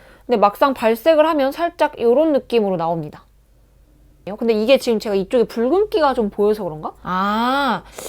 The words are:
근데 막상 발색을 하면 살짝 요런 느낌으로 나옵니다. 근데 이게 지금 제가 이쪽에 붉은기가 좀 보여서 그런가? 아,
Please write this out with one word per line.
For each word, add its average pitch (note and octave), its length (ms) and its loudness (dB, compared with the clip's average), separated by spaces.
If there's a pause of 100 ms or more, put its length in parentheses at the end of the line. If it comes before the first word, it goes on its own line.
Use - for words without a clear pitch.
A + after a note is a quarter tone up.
(260)
근데 A#3+ 120 0
막상 G#3 360 2
발색을 D4 540 2
하면 C#4 240 0
살짝 D#4+ 480 -4
요런 C4 340 4
느낌으로 G#3 440 0
나옵니다. E3 480 -6 (1120)
근데 A3+ 160 0
이게 A3 240 4
지금 A3+ 220 0
제가 G3+ 160 -4
이쪽에 G3+ 280 0
붉은기가 D4 680 0
좀 A3+ 160 -2
보여서 G#3 340 -2
그런가? D#3+ 300 -10 (100)
아, G#3+ 800 -2 (260)